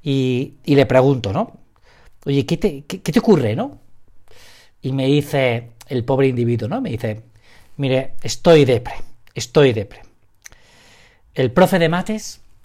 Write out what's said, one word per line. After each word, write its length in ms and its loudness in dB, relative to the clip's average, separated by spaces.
y, 520 -2
y 120 2
le 100 6
pregunto, 480 2
¿no? 260 -6
"Oye, 200 0
¿qué 120 -4
te, 280 -4
qué, 160 -12
qué 100 -6
te 80 0
ocurre, 360 2
no?". 240 -8
Y 100 -6
me 160 -2
dice 640 0
el 180 -4
pobre 220 2
individuo, 420 -2
¿no? 120 -4
Me 100 -6
dice, 320 -8
"Mire, 440 -2
estoy 420 4
depre, 300 0
estoy 400 2
depre. 300 -8
El 180 0
profe 280 4
de 100 2
mates 520 -6